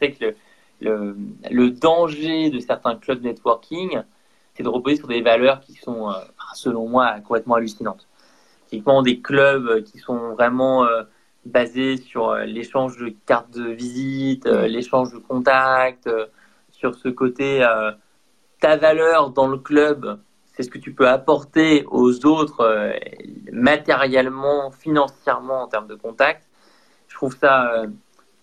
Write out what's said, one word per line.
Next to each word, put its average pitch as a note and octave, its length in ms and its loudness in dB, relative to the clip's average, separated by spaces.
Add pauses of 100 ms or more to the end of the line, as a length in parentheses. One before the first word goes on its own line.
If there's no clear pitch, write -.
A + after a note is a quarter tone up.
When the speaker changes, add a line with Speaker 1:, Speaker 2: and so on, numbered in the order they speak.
Speaker 1:
sais C3+ 60 -2
que - 120 -10
le, G#2+ 120 -4 (440)
le, G#2 360 -4 (340)
le B2 200 4
danger D#3+ 800 0
de B2+ 80 -4
certains A#2+ 380 -4
clubs B2+ 260 -6
networking, B2 800 -4 (560)
c'est A#2+ 80 -8
de A#2+ 40 -6
reposer B2+ 280 -2
sur D3 100 -8
des A#2+ 160 -4
valeurs B2 380 2
qui - 140 -20
sont, A2+ 360 -10
euh, G2 40 -6 (400)
selon A2+ 340 -6
moi, B2 320 0
complètement A#2 340 -4
hallucinantes, A2 540 -6 (580)
typiquement C3+ 360 2
des B2 180 0
clubs, C#3 480 2
euh, A2 140 0
qui - 160 -20
sont A#2 360 -8
vraiment, B2+ 520 2
euh, A2+ 180 0 (420)
basés B2 520 -2
sur, A#2 320 -4
euh, G#2+ 140 -4
l'échange A#2+ 540 -6
de A#2+ 120 -10 (160)
cartes A#2+ 260 0
de A#2+ 180 -8
visite, C3 760 -4
euh, A2+ 180 2
Speaker 2:
Mm. - 80 0
Speaker 1:
l'échange B2 400 -2
de A#2+ 60 -18
contacts, C3 920 0
euh, A2 180 -2 (460)
sur B2 240 -6
ce - 120 -8
côté, C3 560 -2
euh, A2 280 2 (680)
ta D#3 160 4
valeur D#3 540 4
dans C3+ 180 2
le C3+ 100 -2
club, D3 600 0 (360)
c'est B2+ 80 -6
ce B2 80 -10
que - 80 -14
tu - 160 -16
peux B2+ 140 4
apporter D3 840 2
aux B2 360 2
autres, D3+ 340 2
euh, G#2+ 320 0 (600)
matériellement, C3+ 1160 0
financièrement, C3+ 920 -2
en A#2 60 -10
termes G#2+ 200 -6
de G#2+ 60 -16
contacts. C#3 540 -2 (600)
Je - 80 -20
trouve C3 200 -6
ça, C3 380 2
euh, A2 140 -4 (540)